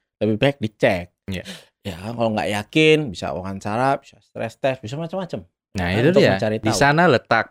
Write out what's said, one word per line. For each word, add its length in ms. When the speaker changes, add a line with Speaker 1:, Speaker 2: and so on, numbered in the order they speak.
Speaker 1:
lebih 200
baik 200
dicek. 540
Speaker 2:
Iya. 180
Speaker 1:
Ya 120
kan, 200
kalau 160
nggak 220
yakin, 580
bisa 200
wawancara, 640
bisa 240
stress 360
test, 240
bisa 160
macam-macam. 520
Speaker 2:
Nah, 160
Speaker 1:
Kan, 80
Speaker 2:
itu 140
Speaker 1:
untuk 100
Speaker 2:
dia. 140
Speaker 1:
mencari 240
Speaker 2:
Di 100
Speaker 1:
tahu. 120
Speaker 2:
sana 260
letak 460